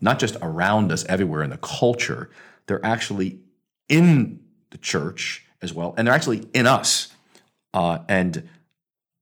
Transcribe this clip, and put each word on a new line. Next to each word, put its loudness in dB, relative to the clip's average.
not 2
just -2
around 0
us -2
everywhere -2
in -4
the -12
culture, -2
they're -4
actually -4
in 4
the -20
church -6
as -10
well, -6
and 0
they're 4
actually -2
in 4
us. 2
Uh, 0
and 0